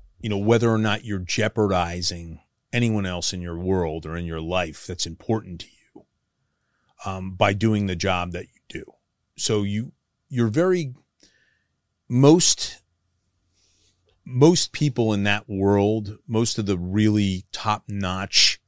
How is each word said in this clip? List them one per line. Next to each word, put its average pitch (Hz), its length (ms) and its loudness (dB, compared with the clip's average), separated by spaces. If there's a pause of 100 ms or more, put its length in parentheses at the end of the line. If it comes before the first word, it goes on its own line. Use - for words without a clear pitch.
(220)
you 117 80 -6
know, 101 80 -2
whether 113 320 4
or 113 80 2
not 110 260 0
you're 104 160 -6
jeopardizing 87 1200 -2 (320)
anyone 113 340 0
else 87 280 -6
in 92 80 -8
your 85 160 -8
world 85 480 -2
or 80 120 -8
in 85 80 -6
your 82 160 -6
life 85 460 -4
that's - 180 -8
important 90 560 -6
to - 60 -18
you, - 380 -20 (1000)
um, 95 260 -8
by 101 220 2
doing 104 320 2
the 92 100 -2
job 87 360 -2
that 87 140 -8
you - 220 -20
do. - 260 -14 (440)
So 107 240 -2
you, 104 300 -4 (360)
you're 120 200 0
very, 156 480 0 (1120)
most, 143 720 4 (1400)
most 143 460 4
people 120 420 0
in 101 120 0
that 104 220 0
world, 101 800 2
most 113 320 0
of 107 80 -2
the 95 140 0
really 101 720 2
top-notch 101 1160 -2